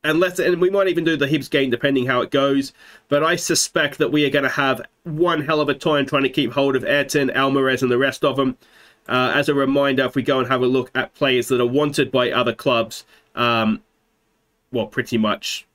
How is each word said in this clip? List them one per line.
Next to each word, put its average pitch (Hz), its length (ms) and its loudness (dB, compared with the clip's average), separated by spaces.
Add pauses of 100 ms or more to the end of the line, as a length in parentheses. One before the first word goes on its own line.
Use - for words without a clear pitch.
unless, 175 360 0
and 170 200 0
we 180 120 2
might 196 160 2
even 170 180 0
do 165 100 2
the 143 120 0
Hibs 139 220 -2
game 135 200 0
depending 127 380 0
how 123 140 0
it - 100 -6
goes, 139 420 0 (340)
but 147 160 2
I 165 140 0
suspect - 640 -2
that 147 120 2
we 147 140 2
are 135 60 0
gonna 139 180 0
have 131 320 0 (220)
one 160 420 -2
hell 151 160 0
of 143 80 0
a 135 60 0
time 143 320 0
trying 139 160 0
to 131 60 2
keep 131 220 -2
hold 139 240 0
of 117 80 0
Ayrton, 139 460 0
Alvarez 135 540 0
and 123 80 2
the 120 80 2
rest 135 260 -2
of 131 100 0
them. 131 220 0 (500)
Uh, 127 280 0
as 143 120 0
a 151 60 0
reminder, 139 500 0
if 123 120 -4
we 131 80 -2
go 131 160 0
and 120 100 -2
have 127 140 0
a 127 40 2
look 127 280 0
at 127 180 -4
players 135 340 0
that 123 140 0
are 120 40 2
wanted 143 460 0
by 123 200 0
other 123 220 0
clubs, 117 520 -2 (300)
um, 113 460 0 (920)
well, 110 160 -2
pretty 120 300 -4
much - 580 -4